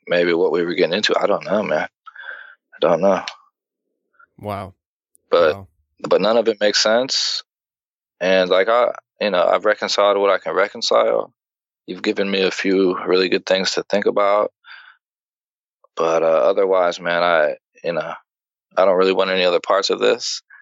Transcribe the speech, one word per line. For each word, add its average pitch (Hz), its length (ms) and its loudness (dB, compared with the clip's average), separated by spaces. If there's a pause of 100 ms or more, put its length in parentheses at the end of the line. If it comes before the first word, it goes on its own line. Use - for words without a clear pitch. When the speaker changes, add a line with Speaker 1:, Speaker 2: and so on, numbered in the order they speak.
Speaker 1:
maybe 87 260 0
what 85 180 0
we 87 120 0
were 85 120 -4
getting 85 200 0
into. 107 240 -2
I 90 60 -2
don't 95 200 -2
know, 101 180 -2
man. 80 240 -4 (880)
I - 60 -20
don't 82 220 0
know. 92 220 2 (1120)
Speaker 2:
Wow. 98 360 -10 (580)
Speaker 1:
But, 85 240 4
Speaker 2:
Wow. 98 120 -16 (400)
Speaker 1:
but 85 140 2
none 110 160 2
of 110 100 0
it 110 140 0
makes 104 180 0
sense. - 640 -2 (760)
And, 92 300 2
like, 95 200 2
I, 120 240 2 (260)
you 104 120 -2
know, 90 120 2
I've 92 220 2
reconciled 101 540 0
what 98 100 2
I 92 80 2
can 82 160 -8
reconcile. 113 800 0 (540)
You've 90 160 -12
given 101 260 -2
me 95 140 -2
a 90 80 0
few 95 440 0 (100)
really 92 240 0
good 92 180 -4
things 95 240 0
to - 120 -4
think 104 220 -2
about. 101 480 0 (1400)
But, 82 260 0
uh, 82 60 2
otherwise, 90 720 2
man, 85 240 -2
I, 80 320 2 (280)
you 85 100 -4
know, 80 200 -6 (640)
I 92 80 4
don't 92 120 4
really 95 160 4
want 95 180 0
any 92 140 0
other 87 140 2
parts 98 300 0
of 98 100 -2
this. - 440 -2 (180)